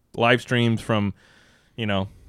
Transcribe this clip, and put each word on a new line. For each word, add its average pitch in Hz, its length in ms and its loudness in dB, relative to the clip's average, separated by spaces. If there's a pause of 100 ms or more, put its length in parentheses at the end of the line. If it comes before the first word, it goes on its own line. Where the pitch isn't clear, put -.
(160)
live 117 260 2
streams 117 400 0
from, 104 320 -2 (640)
you 113 120 -6
know, 98 200 -2 (220)